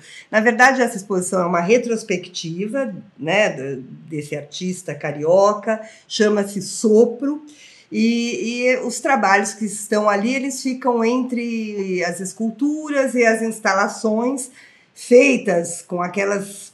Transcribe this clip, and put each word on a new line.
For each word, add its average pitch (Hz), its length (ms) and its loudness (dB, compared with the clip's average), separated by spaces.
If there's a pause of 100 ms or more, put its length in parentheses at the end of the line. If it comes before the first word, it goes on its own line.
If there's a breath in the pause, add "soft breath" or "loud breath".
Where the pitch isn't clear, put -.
(300 loud breath)
Na 214 80 2
verdade, 247 420 6
essa 240 160 0
exposição 185 460 -2
é 175 40 0
uma 175 140 0
retrospectiva, 220 1300 -2 (240)
né, 185 320 2
do, 135 320 -8 (260)
desse 147 280 -8
artista 180 580 -8
carioca, 190 840 2 (260 loud breath)
chama-se 208 560 0
Sopro, 233 840 2 (460 loud breath)
e, 233 760 0
e 254 80 4 (100)
os - 140 -6
trabalhos 208 540 2
que - 100 -8
estão 214 440 -2
ali, 202 240 2
eles 269 300 -4
ficam 254 420 0
entre 226 1000 -2
as 175 160 -4
esculturas 277 960 -2
e 247 80 4
as 226 180 2
instalações, 220 1080 -2 (460 soft breath)
feitas 233 880 4
com 175 200 -6
aquelas 196 720 -4